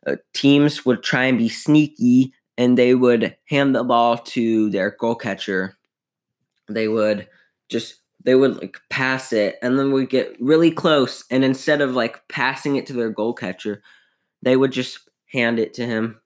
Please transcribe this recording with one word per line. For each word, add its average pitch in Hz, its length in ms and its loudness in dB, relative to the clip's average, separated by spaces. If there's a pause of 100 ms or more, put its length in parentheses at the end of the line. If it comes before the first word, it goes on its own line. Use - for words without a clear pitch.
Uh, 71 120 -4 (160)
teams 143 520 2
would 123 160 0
try 127 220 -2
and 131 140 2
be 113 120 0
sneaky, 131 840 2 (240)
and 123 200 2
they 123 160 6
would 123 420 2 (100)
hand 139 280 0
the 120 100 0
ball 120 340 2
to 113 520 0
their 98 220 -2
goal 117 240 -4
catcher. 98 640 -6 (920)
They 110 200 -4
would 107 400 -2 (420)
just, - 260 -6 (280)
they 127 120 4
would, 131 220 4
like, - 220 -14 (100)
pass 131 440 -4
it, 104 280 0
and 127 180 0
then 139 120 0
we'd 135 180 0
get - 300 -2
really 160 320 4
close, 156 600 0
and 131 120 0
instead 135 380 0
of, 131 140 -2
like, 117 320 -4
passing 139 480 -4
it 131 120 -4
to 143 60 -14
their 117 160 -4
goal 110 240 -4
catcher, 101 480 -8 (600)
they 131 120 2
would 135 160 2
just 127 280 -8 (320)
hand 117 260 -2
it 110 180 -4
to 123 100 -6
him. 113 400 -6